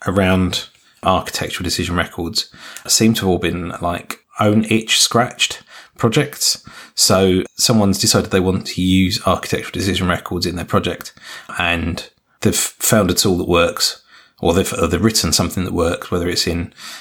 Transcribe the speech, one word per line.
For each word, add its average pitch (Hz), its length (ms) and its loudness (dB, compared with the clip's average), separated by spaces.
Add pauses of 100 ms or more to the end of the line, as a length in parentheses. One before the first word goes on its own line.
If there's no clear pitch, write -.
around 92 640 2 (320)
architectural 90 640 -2
decision 87 320 -2
records - 580 -4 (320)
seem 113 300 4
to - 60 -4
have 95 80 2
all 87 100 2
been, 87 300 -4 (120)
like, 87 380 -6 (200)
own 107 260 4
itch - 360 2
scratched - 640 0 (340)
projects. - 640 0 (300)
So 95 480 4 (160)
someone's 104 420 2
decided 107 300 2
they 95 100 2
want 92 280 0
to - 160 -4
use 92 420 2
architectural - 460 -2
decision 92 360 -2
records 90 380 -2
in 87 100 -4
their 85 100 -6
project, - 480 -4 (440)
and 85 500 -2 (340)
they've 101 140 2
found - 540 2
a 90 60 0
tool 90 240 2
that 92 80 -4
works, 85 540 0 (380)
or 85 140 2
they've, 92 200 0
or 90 140 0
they've 85 160 0
written 110 280 2
something 90 320 0
that 95 100 -6
works, 85 380 -2
whether 87 160 -2
it's - 180 -2
in, 87 280 -4 (280)